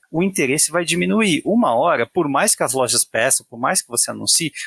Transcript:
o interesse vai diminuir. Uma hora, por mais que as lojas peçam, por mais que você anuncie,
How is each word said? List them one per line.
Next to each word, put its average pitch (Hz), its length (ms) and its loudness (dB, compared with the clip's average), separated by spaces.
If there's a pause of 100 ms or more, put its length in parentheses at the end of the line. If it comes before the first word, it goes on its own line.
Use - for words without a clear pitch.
o 165 140 -2
interesse 156 480 0
vai 175 140 -2
diminuir. 175 580 0
Uma 180 320 2
hora, 139 320 2
por 160 220 -2
mais 160 260 2
que - 80 -2
as 135 80 -2
lojas 123 320 0
peçam, 120 440 0
por 117 120 -16
mais 147 220 0
que - 80 -8
você 117 200 -2
anuncie, 110 440 -2 (140)